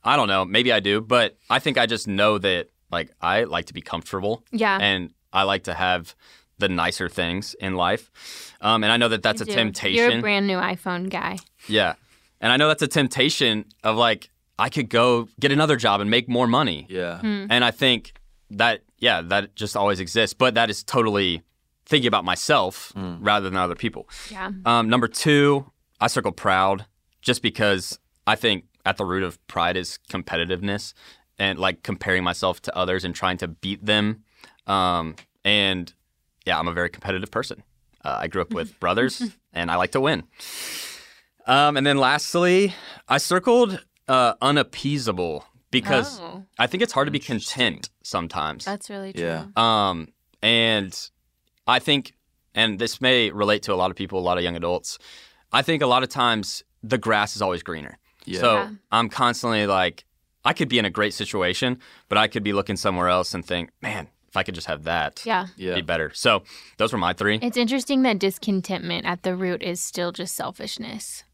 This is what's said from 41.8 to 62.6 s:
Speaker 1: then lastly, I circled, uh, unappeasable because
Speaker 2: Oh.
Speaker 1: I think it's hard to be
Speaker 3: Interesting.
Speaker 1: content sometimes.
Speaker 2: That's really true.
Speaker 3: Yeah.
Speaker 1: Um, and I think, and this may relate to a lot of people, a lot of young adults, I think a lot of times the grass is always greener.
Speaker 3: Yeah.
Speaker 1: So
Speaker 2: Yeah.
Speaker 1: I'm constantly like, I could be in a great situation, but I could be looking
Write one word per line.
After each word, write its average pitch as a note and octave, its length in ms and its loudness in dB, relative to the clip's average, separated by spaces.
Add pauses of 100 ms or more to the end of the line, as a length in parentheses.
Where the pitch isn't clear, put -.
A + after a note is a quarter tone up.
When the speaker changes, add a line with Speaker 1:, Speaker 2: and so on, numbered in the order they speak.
Speaker 1:
then C#3+ 120 4
lastly, F3 760 4 (340)
I C3+ 100 4
circled, F#3+ 640 2 (240)
uh, B2 360 4
unappeasable B2 1000 0 (260)
because G#3+ 500 0
Speaker 2:
Oh. F3+ 240 -14 (140)
Speaker 1:
I - 80 4
think F#3 160 -2
it's A#3 100 -2
hard C#3+ 140 2
to D3 40 -4
be C#3+ 80 -4
Speaker 3:
Interesting. B2 460 -6
Speaker 1:
content - 260 -4 (120)
sometimes. E2 600 -6
Speaker 2:
That's G3+ 260 -10
really G3 220 -12
true. E2+ 120 -6
Speaker 3:
Yeah. E2 220 -6 (100)
Speaker 1:
Um, G2+ 520 2 (340)
and A2 560 2 (680)
I B2 120 4
think, C#3+ 360 -2 (400)
and G#2+ 240 2
this A2+ 220 -4
may B2 300 4
relate G#2 340 0
to G#2+ 100 -4
a - 20 0
lot F2+ 140 0
of F2+ 60 -10
people, F#2+ 220 -4
a - 20 0
lot F2+ 180 0
of F2 60 0
young F2 120 -2
adults, E2+ 420 -4 (540)
I B2+ 100 2
think D#3 200 0
a C#3+ 40 2
lot B2+ 160 4
of B2+ 60 -4
times A#2 540 0 (200)
the A#2+ 160 -2
grass G#2 380 0
is G#2 60 -4
always F2+ 200 -2
greener. D#2 360 -12 (260)
Speaker 3:
Yeah. F#2 160 -6
Speaker 1:
So A#2 140 4
Speaker 2:
Yeah. G#2 160 0 (220)
Speaker 1:
I'm A2+ 160 2
constantly A#2 580 0
like, F#2 380 0 (400)
I D3+ 80 2
could D#3 160 -2
be A#2+ 100 2
in A2 60 2
a G2 60 0
great G#2 240 0
situation, G#2 640 -2 (300)
but G2+ 100 0
I G#2+ 100 4
could G#2+ 140 -4
be G2+ 100 0
looking G2+ 240 -2